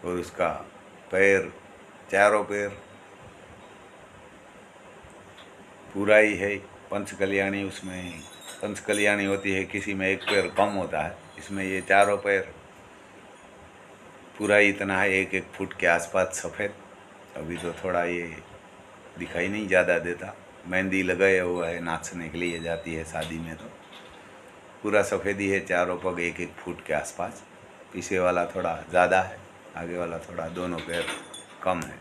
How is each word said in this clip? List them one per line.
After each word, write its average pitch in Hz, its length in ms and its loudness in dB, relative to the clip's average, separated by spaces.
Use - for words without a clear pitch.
और 90 140 -2
उसका 85 280 -2
पैर, 95 400 6
चारों 104 320 6
पैर 101 260 -4
पूरा 104 240 8
ही 107 200 8
है। 101 180 2
पंच 101 200 -4
कल्याणी, 98 520 0
उसमें 92 480 -10
पंच 104 180 -6
कल्याणी 104 460 2
होती 98 260 0
है, 95 140 0
किसी 98 280 -6
में 95 140 0
एक 95 160 0
पैर 98 240 2
कम 101 160 2
होता 82 280 -2
है, 82 160 -6
इसमें 95 280 -8
ये 92 160 -2
चारों 101 360 6
पैर 98 240 2
पूरा 104 180 4
ही 104 140 8
इतना 98 300 0
है, 98 120 4
एक 95 240 2
एक 92 180 -4
फुट 95 200 -8
के 90 140 0
आसपास 85 520 2
सफ़ेद। 101 340 -6
अभी 82 200 -8
तो 85 160 -6
थोड़ा 90 300 -2
ये 87 320 -4
दिखाई 87 300 -4
नहीं 104 200 -4
ज़्यादा 92 320 4
देता, 87 360 -6
मेहंदी 92 360 2
लगाया 92 400 4
हुआ 87 240 -2
है, 85 140 -4
नाचने 85 480 -6
के 80 80 -8
लिए 85 220 -2
जाती 82 340 -6
है 80 120 -6
शादी 82 340 -8
में, 80 160 -10
तो - 100 -16
पूरा 104 200 4
सफ़ेद 98 360 -2
ही 98 100 0
है, 98 160 2
चारों 90 320 0
पग 87 220 -4
एक 85 200 -4
एक 85 160 -8
फुट - 300 -12
के 78 80 -2
आसपास। - 500 -6
पीछे 92 260 -4
वाला 90 260 2
थोड़ा 85 300 -4
ज़्यादा 90 320 6
है, - 160 -8
आगे 87 200 -8
वाला 85 220 -6
थोड़ा, 82 300 -10
दोनों 90 300 -6
पैर 85 260 -6
कम 90 180 0
है। - 200 -12